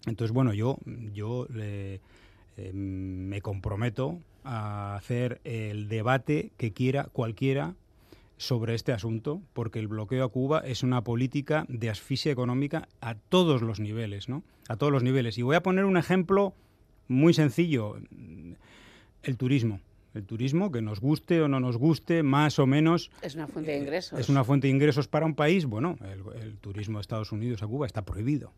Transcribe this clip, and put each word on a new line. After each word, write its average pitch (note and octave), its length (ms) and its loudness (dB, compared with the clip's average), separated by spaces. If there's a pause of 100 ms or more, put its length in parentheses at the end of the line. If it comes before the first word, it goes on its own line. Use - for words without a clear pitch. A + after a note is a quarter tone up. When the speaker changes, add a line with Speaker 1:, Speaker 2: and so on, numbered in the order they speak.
Speaker 1:
Entonces, A2+ 280 -2
bueno, B2+ 180 4
yo, A2+ 240 0 (380)
yo, A2+ 400 -6
eh, G2+ 460 -8 (560)
eh, G2 180 -12
me F#2+ 680 -6
comprometo A2 800 -4 (240)
a G#2 540 -8
hacer A#2+ 480 -4
el G#2 440 -6
debate B2+ 720 0
que A2+ 140 -2
quiera C3 320 0
cualquiera C3+ 680 -2 (640)
sobre A#2 380 -2
este B2 180 -2
asunto, A2+ 480 -4 (120)
porque A2+ 260 -4
el G#2+ 80 -4
bloqueo G#2+ 380 -2
a B2+ 80 2
Cuba C3+ 340 2
es C3 160 -6
una B2+ 220 2
política C3+ 640 0
de A#2 220 -4
asfixia C3+ 420 -2
económica C3 560 -2 (120)
a A#2 140 -6
todos D#3 480 4
los A2 160 -2
niveles, G#2 500 -6
¿no? C3+ 140 -6 (260)
A A#2 80 -4
todos C#3+ 160 2
los B2+ 120 4
niveles. B2 340 2
Y A#2+ 40 -2
voy C3 120 4
a E3+ 80 4
poner F#3 220 2
un F#3+ 120 4
ejemplo F#3 580 2 (520)
muy C#3+ 280 6
sencillo: D3 640 2 (1300)
el C3 140 -4
turismo. A#2 440 2 (340)
El G#2 120 -10
turismo, C3+ 440 0
que A#2+ 100 -2
nos G#2+ 200 -4
guste D#3 420 2
o D3 60 4
no C3+ 100 2
nos B2+ 180 0
guste, D#3+ 460 2
más C#3+ 380 4
o C3+ 80 6
menos, D#3+ 420 4 (100)
Speaker 2:
Es D3 140 -8
una D3+ 140 -8
fuente D#3 240 -4
de C#3+ 60 0
Speaker 1:
eh, - 20 -2
Speaker 2:
ingresos. C#3 400 -4
Speaker 1:
es A#2 80 0
una C#3 160 6
fuente C3+ 240 4
de C3+ 40 6
ingresos C3+ 360 4
para D#3+ 180 2
un D#3 80 0
país. D#3 320 2
Bueno, B2 360 -2
el, G2 380 -12
el G#2+ 180 -12
turismo G#2 400 -6
de G2+ 40 -6
Estados A2 300 -6
Unidos G#2+ 320 -4
a - 20 -2
Cuba B2+ 200 -2
está G#2 180 -6
prohibido. A2+ 540 -2